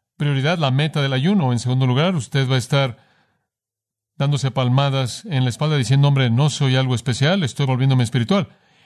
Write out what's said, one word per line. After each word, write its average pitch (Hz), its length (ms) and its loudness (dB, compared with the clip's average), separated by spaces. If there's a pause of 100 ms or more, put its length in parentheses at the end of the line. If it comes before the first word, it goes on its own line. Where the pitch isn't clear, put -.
(180)
prioridad, 147 400 0
la 143 140 0
meta 147 300 0
del 139 120 -2
ayuno. 139 400 2
En 117 60 0
segundo 127 280 0
lugar, 151 280 0
usted 135 340 -2
va 131 60 0
a 127 40 0
estar 135 380 -2 (1200)
dándose 143 340 0
palmadas 135 760 0
en 139 180 -2
la 123 60 0
espalda 151 280 -2
diciendo, 139 300 2
"Hombre, 135 220 2
no 131 200 2
soy 135 260 0
algo 127 200 0
especial, 143 480 0
estoy 143 240 -4
volviéndome 131 360 2
espiritual". 127 460 0 (360)